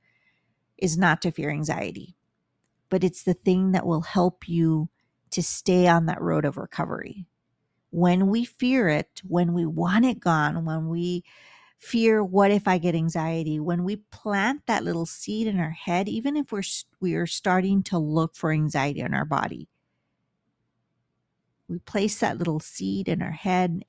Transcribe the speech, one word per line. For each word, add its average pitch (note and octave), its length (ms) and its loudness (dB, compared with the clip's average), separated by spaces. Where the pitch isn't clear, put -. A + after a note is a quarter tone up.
is E3 220 0
not F3 240 2
to F3 80 0
fear D3+ 200 -4
anxiety. D3 680 -6
But F#3 160 0
it's - 180 0
the F3+ 120 2
thing F#3 360 2
that F#3 160 0
will E3 140 0
help - 480 0
you E3 400 2
to F3+ 140 -2
stay F3+ 420 2
on E3 200 6
that - 140 -4
road D#3+ 240 0
of C#3+ 120 -2
recovery. - 720 -8
When F3+ 360 4
we A3+ 180 2
fear B3 440 2
it, - 340 -2
when F3 300 2
we E3+ 140 0
want F3 380 2
it B3+ 140 0
gone, D#3+ 460 0
when D#3+ 240 -4
we F3 340 -2
fear, A3 460 2
"What G3 260 4
if G3+ 160 2
I F#3 120 2
get E3 160 0
anxiety?" D#3+ 640 -2
When F3 240 -2
we G3+ 120 -4
plant G#3+ 720 -4
that A3 160 0
little E3+ 220 -2
seed G#3+ 420 -4
in G3+ 140 0
our D#3+ 120 -2
head, F3+ 360 -2
even A#3 280 -4
if D4 140 -4
we're G3+ 100 -6
s-, - 260 -6
we F3 140 0
are E3+ 120 0
starting F#3+ 580 2
to F3+ 140 -2
look D#3 360 0
for D#3+ 160 -4
anxiety D3 500 0
in - 140 -4
our C#3 120 -2
body, - 420 -4
we F3 120 -8
place G3+ 400 -2
that - 180 -2
little D#3+ 220 -2
seed F#3+ 480 -6
in G3 120 -2
our E3+ 120 -6
head F3+ 560 -2